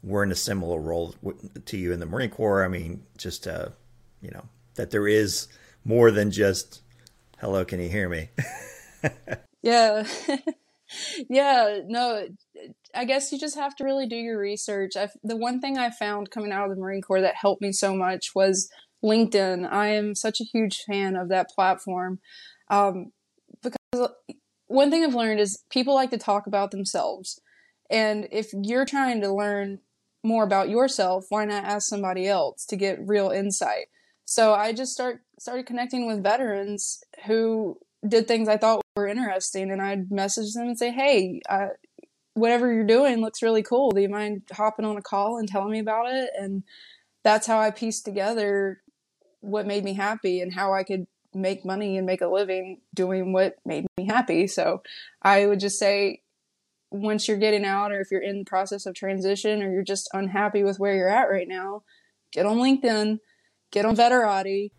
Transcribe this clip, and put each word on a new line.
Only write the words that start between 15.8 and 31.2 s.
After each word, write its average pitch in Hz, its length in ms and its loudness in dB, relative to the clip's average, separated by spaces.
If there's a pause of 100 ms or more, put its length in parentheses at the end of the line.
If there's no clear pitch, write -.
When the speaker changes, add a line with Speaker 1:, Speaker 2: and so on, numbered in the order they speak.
Speaker 2:
found 208 420 -6
coming 208 200 -6
out 196 180 -2
of 196 60 -4
the 190 60 -8
Marine 196 200 -6
Corps 190 200 2
that 190 140 2
helped 202 260 0
me 202 100 -2
so 196 240 0
much 185 400 -2
was 190 340 2 (320)
LinkedIn. 208 680 2
I 208 160 2
am 208 280 0
such 220 260 -4
a - 20 -4
huge 220 420 -2
fan 196 300 -2
of 180 140 -4
that 185 200 2
platform. 185 680 0 (500)
Um, 202 440 2 (500)
because 247 460 -4 (580)
one 277 240 4
thing 330 140 4
I've 262 100 2
learned 220 240 0
is 202 300 0
people 262 260 2
like 262 160 2
to 247 60 -4
talk 208 280 0
about 202 260 -2
themselves. 190 680 -6 (500)
And 214 400 0
if 214 220 -4
you're 220 340 0
trying 262 360 0
to 196 120 0
learn 202 460 -2 (440)
more 226 200 4
about 196 240 2
yourself, 202 640 2